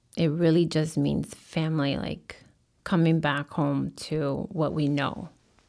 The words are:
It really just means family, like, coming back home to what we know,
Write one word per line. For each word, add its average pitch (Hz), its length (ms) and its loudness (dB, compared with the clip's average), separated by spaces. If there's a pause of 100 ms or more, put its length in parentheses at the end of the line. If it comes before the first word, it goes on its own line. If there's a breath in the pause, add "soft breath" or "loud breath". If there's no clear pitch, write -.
(140)
It 160 140 2
really 165 380 4
just 156 320 0
means 143 360 0
family, 156 640 -2
like, - 400 -8 (480)
coming 165 360 4
back 147 300 -2
home 139 460 0
to 143 560 -4
what 156 220 -2
we 151 120 0
know, 143 440 -2 (380)